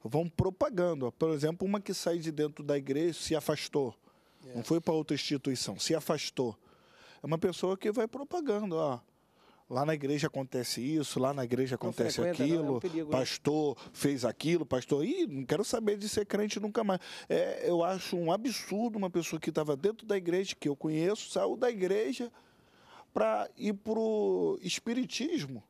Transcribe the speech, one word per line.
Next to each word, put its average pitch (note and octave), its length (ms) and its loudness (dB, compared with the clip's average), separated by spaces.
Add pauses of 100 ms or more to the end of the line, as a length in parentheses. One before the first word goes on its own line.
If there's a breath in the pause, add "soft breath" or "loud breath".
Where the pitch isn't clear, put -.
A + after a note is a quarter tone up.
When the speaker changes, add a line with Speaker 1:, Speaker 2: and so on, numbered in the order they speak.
Speaker 1:
vão D3+ 260 0
propagando. F3 840 2
Por D#3+ 180 2
exemplo, D#3+ 360 0
uma G3+ 140 2
que G3 120 -6
sai F3 260 0
de D#3+ 140 -4
dentro D3+ 320 -2
da C#3+ 120 2
igreja, C#3+ 420 2
se - 160 -2
afastou. C#3+ 600 0 (520 soft breath)
Speaker 2:
É. B2 100 -10
Speaker 1:
Não A#2 80 -4
foi E3 160 2
pra E3 140 2
outra D#3 200 0
instituição, C3 640 -2
se - 160 0
afastou. C#3 640 -2 (680 loud breath)
É - 40 -10
uma D#3+ 120 0
pessoa F3+ 380 0
que G#3+ 140 -2
vai A3+ 160 2
propagando, A3+ 680 -2
ó. C#3+ 240 0 (680 soft breath)
Lá B2+ 160 0
na D#3 100 2
igreja C#3+ 340 0
acontece C3 520 -4
isso, C#3+ 380 -2
lá C3+ 160 2
na C#3 80 -2
igreja B2+ 300 0
Speaker 2:
Não A#2+ 180 -4
Speaker 1:
acontece - 320 0
Speaker 2:
frequenta, E3+ 240 2
não, E3 80 4
é E3 40 2 (120)
um C3 60 0
Speaker 1:
aquilo, A2+ 40 -2
Speaker 2:
perigo, D#3+ 300 -4
né? B2+ 80 2
Speaker 1:
pastor C#3+ 580 0 (160 loud breath)
fez C#3 320 0
aquilo, D3+ 400 2
pastor, C#3 400 0
ih, E4 220 0
não C#3 180 -4
quero D#3 200 0
saber G#3+ 340 0
de G#3 100 -6
ser G#3 160 0
crente G#3 360 -2
nunca G#3+ 240 0
mais. F#3+ 160 2 (280 loud breath)
É, - 400 0
eu E3+ 140 4
acho F#3 340 -2
um E3+ 140 0
absurdo G#3+ 680 -2
uma F#3+ 140 0
pessoa E3+ 300 -2
que - 100 -2
tava D3+ 260 2
dentro G#3+ 300 0
da G#3 100 2
igreja, F#3 380 0
que - 140 -4
eu C#3 80 0
conheço, D#3+ 540 0
saiu G3 260 0
da B3 120 2
igreja A3+ 640 0 (840 loud breath)
pra A3 440 2
ir G#3 160 0
pro G3+ 920 2
espiritismo. A3+ 1080 -2